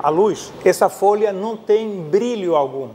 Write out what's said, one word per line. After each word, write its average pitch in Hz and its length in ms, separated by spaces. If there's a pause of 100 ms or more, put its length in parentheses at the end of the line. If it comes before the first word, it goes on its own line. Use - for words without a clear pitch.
à 143 60
luz, 175 440 (120)
essa 185 240
folha 208 440
não 214 240
tem 214 460
brilho 190 540
algum. 135 380